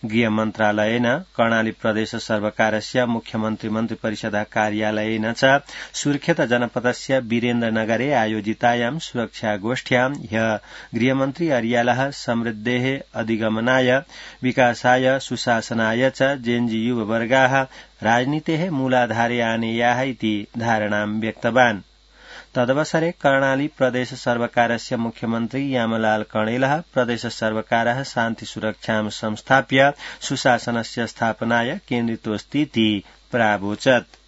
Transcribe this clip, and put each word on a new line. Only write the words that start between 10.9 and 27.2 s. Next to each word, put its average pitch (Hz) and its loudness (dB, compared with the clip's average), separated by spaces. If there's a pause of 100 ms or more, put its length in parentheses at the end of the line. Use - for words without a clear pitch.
गृहमन्त्री 135 0
अरियालः 120 2
समृद्धेः 120 -2 (140)
अधिगमनाय, 117 2 (400)
विकासाय, 127 4
सुशासनाय 117 0
च 135 0
जेएनजी 120 0
युववर्गाः 123 2 (420)
राजनीतेः 151 0
मूलाधारे 120 0
आनेयाः 113 0
इति 110 -2 (100)
धारणां 107 0
व्यक्तवान्। 110 2 (720)
तदवसरे 151 0
कर्णाली 135 2
प्रदेश 127 -2
सर्वकारस्य 117 0
मुख्यमन्त्री 117 -4
यामलाल 110 0
कणेलः, 123 0 (120)
"प्रदेश 120 0